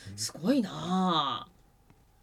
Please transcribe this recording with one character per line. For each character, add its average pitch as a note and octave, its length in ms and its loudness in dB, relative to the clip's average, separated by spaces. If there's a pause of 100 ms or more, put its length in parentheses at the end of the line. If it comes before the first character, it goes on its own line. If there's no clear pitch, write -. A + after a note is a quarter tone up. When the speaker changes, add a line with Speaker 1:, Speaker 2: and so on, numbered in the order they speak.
(100)
Speaker 1:
う G2 40 -14
ん。 G2+ 40 -14
Speaker 2:
す - 140 -6
ご F3 200 2
い C#4+ 80 4
な E3 840 0
あ。 - 20 -20 (760)